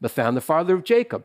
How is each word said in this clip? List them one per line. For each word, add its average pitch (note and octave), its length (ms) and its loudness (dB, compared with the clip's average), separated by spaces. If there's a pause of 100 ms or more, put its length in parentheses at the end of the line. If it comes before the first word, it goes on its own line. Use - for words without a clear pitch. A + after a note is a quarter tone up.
Mathan, A#2 320 0
the B2+ 60 -2
father E3+ 340 0
of F3+ 100 -4
Jacob, A#3 400 0